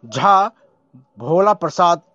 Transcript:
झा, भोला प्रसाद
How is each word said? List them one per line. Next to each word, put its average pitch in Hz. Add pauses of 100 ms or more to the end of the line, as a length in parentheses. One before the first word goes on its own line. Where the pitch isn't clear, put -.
झा, 190 (460)
भोला 156
प्रसाद 170 (140)